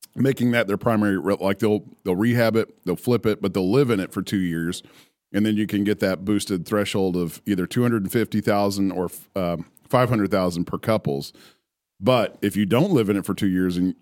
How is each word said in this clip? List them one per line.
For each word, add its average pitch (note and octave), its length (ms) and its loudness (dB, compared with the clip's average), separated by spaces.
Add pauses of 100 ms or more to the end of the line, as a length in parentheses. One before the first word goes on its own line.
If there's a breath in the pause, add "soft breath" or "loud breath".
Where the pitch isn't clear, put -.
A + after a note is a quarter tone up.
(160)
making B2 360 2
that A#2 160 2
their G2+ 100 0
primary G#2 400 2
re-, F2+ 220 0
like, G2 200 -2
they'll, G#2+ 240 0 (200)
they'll F#2 120 0
rehab A2+ 400 2
it, - 180 0 (120)
they'll F2 100 0
flip A#2+ 300 0
it, G#2+ 160 0
but G2 120 -2
they'll F#2+ 180 0
live B2+ 180 4
in G#2 100 2
it F2+ 120 -6
for G2 100 -6
two G2 180 -2
years, E2+ 420 -4 (500 soft breath)
and G#2 140 2
then G#2+ 100 2
you G#2 120 0
can G2+ 160 -2
get G2+ 160 0
that F#2+ 260 -2
boosted G2+ 400 -2
threshold G2 500 -2
of F2 300 -4
either F#2 220 -2
two B2 160 -2
hundred A#2 200 0
and F#2 80 -6
fifty G#2+ 300 0
thousand G2+ 500 0
or, F2+ 180 -4 (260)
um, F2 300 -4 (220)
five B2 220 2
hundred G2+ 220 0
thousand F2+ 340 0
per - 120 -6
couples. D2 540 -2 (720 soft breath)
But A2+ 400 2
if G2+ 140 0
you G2+ 100 2
don't B2+ 260 2
live A2+ 180 2
in G2+ 80 2
it F#2 80 -4
for G2+ 100 -4
two G#2 120 -2
years, F#2 300 0
and F2+ 240 0